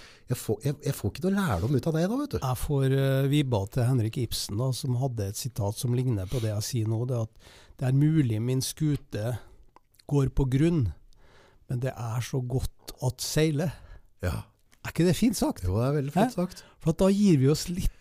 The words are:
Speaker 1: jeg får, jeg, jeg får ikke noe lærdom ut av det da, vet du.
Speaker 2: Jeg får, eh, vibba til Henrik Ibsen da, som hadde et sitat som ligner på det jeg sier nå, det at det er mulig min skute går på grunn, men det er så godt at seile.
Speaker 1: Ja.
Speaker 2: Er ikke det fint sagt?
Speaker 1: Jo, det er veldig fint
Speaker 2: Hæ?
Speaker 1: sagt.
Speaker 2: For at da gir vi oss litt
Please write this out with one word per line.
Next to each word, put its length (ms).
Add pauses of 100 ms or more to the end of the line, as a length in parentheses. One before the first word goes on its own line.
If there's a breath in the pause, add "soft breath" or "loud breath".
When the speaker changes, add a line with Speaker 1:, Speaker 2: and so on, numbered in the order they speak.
(320 loud breath)
Speaker 1:
jeg 80
får, 260
jeg, 120 (100)
jeg 100
får 160
ikke 140
noe 100
lærdom 400
ut 140
av 80
det 80
da, 160
vet 100
du. 80
Speaker 2:
Jeg 220
får, 340
eh, 320
vibba 380
til 180
Henrik 320
Ibsen 460
da, 100
som 240
hadde 320
et 100
sitat 380
som 180
ligner 360
på 100
det 140
jeg 120
sier 240
nå, 140
det 160
at 320 (220 loud breath)
det 160
er 60
mulig 440
min 240
skute 720 (720 loud breath)
går 240
på 160
grunn, 340 (840 soft breath)
men 200
det 80
er 320
så 160
godt 560
at 260
seile. 460 (500 loud breath)
Speaker 1:
Ja. 200 (460)
Speaker 2:
Er 40
ikke 160
det 80
fint 240
sagt? 260
Speaker 1:
Jo, 140
det 80
er 140
veldig 140
fint 200
Speaker 2:
Hæ? 80
Speaker 1:
sagt. 220 (160 loud breath)
Speaker 2:
For 120
at 60
da 120
gir 280
vi 120
oss 200
litt 320